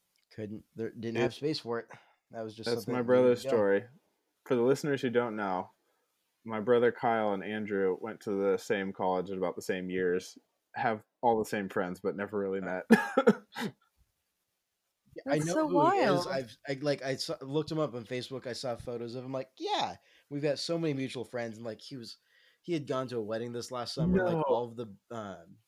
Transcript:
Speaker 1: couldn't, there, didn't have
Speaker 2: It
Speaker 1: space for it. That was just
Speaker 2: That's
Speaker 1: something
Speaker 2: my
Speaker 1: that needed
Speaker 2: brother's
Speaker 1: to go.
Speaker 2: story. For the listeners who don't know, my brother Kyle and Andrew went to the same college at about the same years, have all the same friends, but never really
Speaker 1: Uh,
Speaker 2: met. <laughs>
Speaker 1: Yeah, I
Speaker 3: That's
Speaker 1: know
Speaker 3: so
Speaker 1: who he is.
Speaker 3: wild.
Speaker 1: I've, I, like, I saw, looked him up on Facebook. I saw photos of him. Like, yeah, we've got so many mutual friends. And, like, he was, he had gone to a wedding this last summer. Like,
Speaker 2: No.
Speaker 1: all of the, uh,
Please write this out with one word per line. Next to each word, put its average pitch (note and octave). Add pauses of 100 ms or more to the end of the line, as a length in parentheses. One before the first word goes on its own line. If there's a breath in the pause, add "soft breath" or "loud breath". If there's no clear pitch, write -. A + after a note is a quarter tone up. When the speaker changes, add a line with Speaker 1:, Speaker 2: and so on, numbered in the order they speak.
(340)
Speaker 1:
couldn't, G#2+ (120)
there, A2+
didn't A2+
have A#2
Speaker 2:
It -
Speaker 1:
space D3+
for A#2
it. A2+ (460 loud breath)
That A2+
was A2
just A2
Speaker 2:
That's A#2+
Speaker 1:
something A2+
Speaker 2:
my B2+
Speaker 1:
that B2
needed -
Speaker 2:
brother's B2
Speaker 1:
to B2+
go. -
Speaker 2:
story. G2+ (600)
For C3+
the A#2+
listeners C3+
who B2+
don't A#2
know, G2 (760)
my A2
brother A#2+
Kyle A2+
and G2
Andrew G2+
went G#2+
to -
the G2
same G2
college F#2
at G2
about F2+
the G2
same F#2
years, F#2 (360)
have A2 (200)
all A#2
the G#2+
same G2+
friends, F2+
but F#2+
never G2+
really G2
Speaker 1:
Uh, -
Speaker 2:
met. F#2
<laughs> - (1400)
Speaker 1:
Yeah, -
I C#4+
Speaker 3:
That's D4+
Speaker 1:
know -
Speaker 3:
so D#4
Speaker 1:
who C#4+
he F4
is. A3
Speaker 3:
wild. -
Speaker 1:
I've, C3 (120)
I, C#3
like, C#3+
I C3+
saw, -
looked D3
him D#3+
up C#3+
on A#2+
Facebook. B2
I B2
saw A#2
photos A#2
of B2+
him. C3
Like, C3+ (100)
yeah, D#4 (340 soft breath)
we've C#3+
got C#3+
so E3+
many D#3+
mutual C3
friends. A#2
And, A#2
like, A2
he -
was, A2+ (440 soft breath)
he F3
had D3+
gone C3
to A#2+
a A2+
wedding A2+
this A#2
last B2
summer. F#3
Like, F3
Speaker 2:
No. D#3
Speaker 1:
all B2
of A#2
the, A#2+ (240)
uh, G#2 (320)